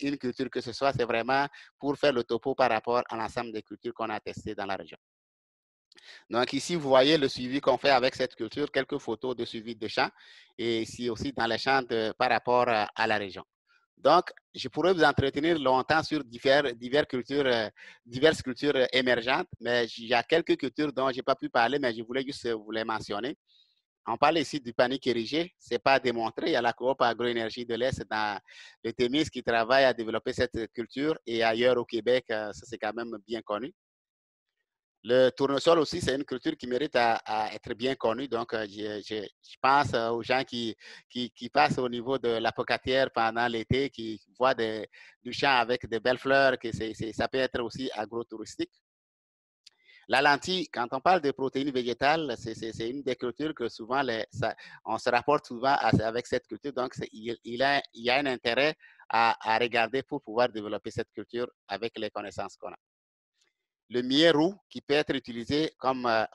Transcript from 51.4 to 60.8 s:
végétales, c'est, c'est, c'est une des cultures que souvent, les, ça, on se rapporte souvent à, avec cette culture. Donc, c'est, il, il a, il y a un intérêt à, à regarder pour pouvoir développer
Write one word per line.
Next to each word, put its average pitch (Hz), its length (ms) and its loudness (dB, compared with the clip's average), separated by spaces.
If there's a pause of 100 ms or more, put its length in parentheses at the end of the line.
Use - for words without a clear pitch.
végétales, 127 640 0
c'est, 113 160 -10
c'est, 110 200 -10
c'est 113 160 -6
une 139 120 -8
des 127 140 -2
cultures 147 400 -6
que 117 140 -4
souvent, 120 320 -4
les, 113 300 -2
ça, 113 220 -2 (300)
on 110 140 -4
se - 120 0
rapporte 123 380 2
souvent 127 320 0
à, 113 120 2 (120)
avec 110 240 -4
cette - 180 -2
culture. 127 280 -10
Donc, 127 200 -4
c'est, - 200 -10
il, 113 320 -8
il 120 180 -2
a, 139 180 2 (120)
il 117 100 -16
y 120 60 0
a 127 80 4
un 143 80 0
intérêt 131 500 0 (320)
à, 113 300 4 (120)
à 113 100 4
regarder 120 440 0
pour 143 180 -8
pouvoir 117 280 0
développer 104 420 -8